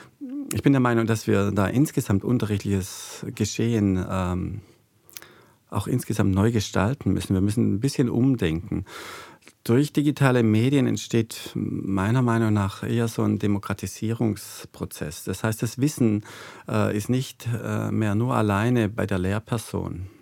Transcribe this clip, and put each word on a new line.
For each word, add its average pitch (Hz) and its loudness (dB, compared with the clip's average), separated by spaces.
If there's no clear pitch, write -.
Ich - -2
bin 139 4
der 135 6
Meinung, 120 2
dass 110 0
wir 101 4
da 98 2
insgesamt 110 0
unterrichtliches 101 -2
Geschehen, 104 2
ähm, 90 -2
auch - -4
insgesamt 107 0
neu 101 4
gestalten 104 0
müssen. 92 0
Wir 95 2
müssen 104 2
ein 101 -2
bisschen 135 0
umdenken. 95 0
Durch 135 4
digitale 139 4
Medien 120 4
entsteht - -2
meiner 104 0
Meinung 113 2
nach 98 0
eher 117 0
so 113 -2
ein 104 0
Demokratisierungsprozess. 101 -4
Das - -8
heißt, 110 -2
das 117 -4
Wissen, 117 2
äh, 104 0
ist 104 -4
nicht, 127 -2
äh, 107 -2
mehr 104 0
nur 120 2
alleine 110 4
bei 98 -2
der 98 0
Lehrperson. 92 -4